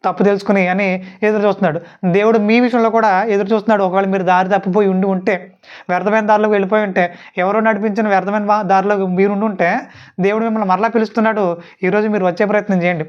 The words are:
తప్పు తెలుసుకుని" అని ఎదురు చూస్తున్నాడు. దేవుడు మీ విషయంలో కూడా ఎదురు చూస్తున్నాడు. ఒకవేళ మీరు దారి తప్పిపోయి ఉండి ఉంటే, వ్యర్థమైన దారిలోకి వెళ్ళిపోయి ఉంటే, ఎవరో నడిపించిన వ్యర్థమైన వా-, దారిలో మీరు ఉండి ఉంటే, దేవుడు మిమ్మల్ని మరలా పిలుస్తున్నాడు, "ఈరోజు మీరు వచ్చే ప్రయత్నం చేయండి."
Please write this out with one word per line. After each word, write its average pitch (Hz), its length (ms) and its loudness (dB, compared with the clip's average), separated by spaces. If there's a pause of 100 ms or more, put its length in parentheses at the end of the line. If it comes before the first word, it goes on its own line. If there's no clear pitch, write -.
తప్పు 190 180 0
తెలుసుకుని" 202 440 2
అని 185 380 -2 (180)
ఎదురు 214 240 0
చూస్తున్నాడు. 185 640 -2
దేవుడు 214 280 2
మీ 214 200 2
విషయంలో 240 300 2
కూడా 214 340 2
ఎదురు 202 240 0
చూస్తున్నాడు. 214 360 0
ఒకవేళ 190 220 0
మీరు 190 180 -2
దారి 185 260 2
తప్పిపోయి 196 380 0
ఉండి 190 200 0
ఉంటే, 185 460 -4 (360)
వ్యర్థమైన 202 360 0
దారిలోకి 214 280 2
వెళ్ళిపోయి 208 300 0
ఉంటే, 180 320 -2 (220)
ఎవరో 196 220 0
నడిపించిన 220 480 0
వ్యర్థమైన 202 380 0
వా-, 208 160 0
దారిలో 190 460 0
మీరు 190 240 2
ఉండి 202 140 -2
ఉంటే, 190 340 -2 (400)
దేవుడు 208 240 0
మిమ్మల్ని 220 260 -2
మరలా 185 180 0
పిలుస్తున్నాడు, 220 680 0 (260)
"ఈరోజు 208 240 0
మీరు 208 180 0
వచ్చే 180 200 0
ప్రయత్నం 202 380 0
చేయండి." 175 260 -2